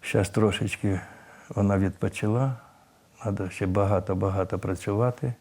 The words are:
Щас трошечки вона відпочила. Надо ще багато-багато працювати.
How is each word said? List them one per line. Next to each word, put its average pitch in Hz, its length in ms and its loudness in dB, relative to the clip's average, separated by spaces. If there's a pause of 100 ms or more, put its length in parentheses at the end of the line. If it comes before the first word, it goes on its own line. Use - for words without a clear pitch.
Щас - 280 0
трошечки 101 720 0 (480)
вона 101 300 2
відпочила. 107 720 0 (720)
Надо 98 260 -2
ще - 160 -4
багато-багато 95 920 0
працювати. 117 840 -2